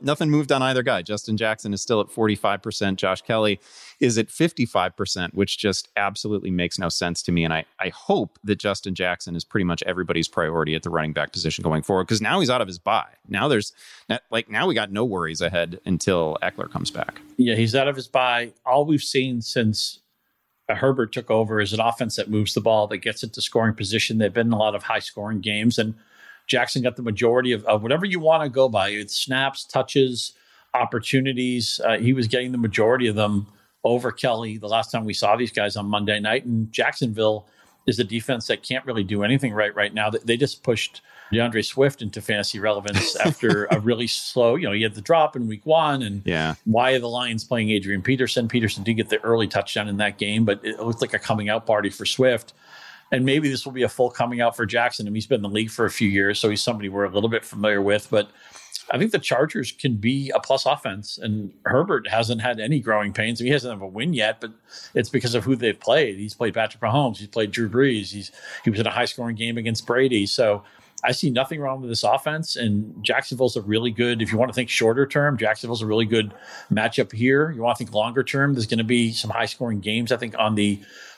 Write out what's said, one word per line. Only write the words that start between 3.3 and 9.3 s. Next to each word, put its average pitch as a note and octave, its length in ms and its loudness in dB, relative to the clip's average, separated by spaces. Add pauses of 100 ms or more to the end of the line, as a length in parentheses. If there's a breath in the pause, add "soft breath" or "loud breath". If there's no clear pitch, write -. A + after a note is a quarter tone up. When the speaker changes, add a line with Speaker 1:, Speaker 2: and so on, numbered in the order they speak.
Speaker 1:
is A#2+ 180 2
at A2+ 140 -2
fifty-five A2 680 0
percent, F#2+ 380 -4
which G2 240 0
just - 360 -2
absolutely G2+ 540 -2
makes F2 300 -2
no F2 100 -2
sense F2 320 -4
to F#2 100 -2
me. E2+ 120 2
And D#2+ 100 0
I, D#2+ 120 -2 (140)
I F#2+ 100 -4
hope - 540 -2
that G#2 120 0
Justin G2 400 -4
Jackson F2+ 400 -4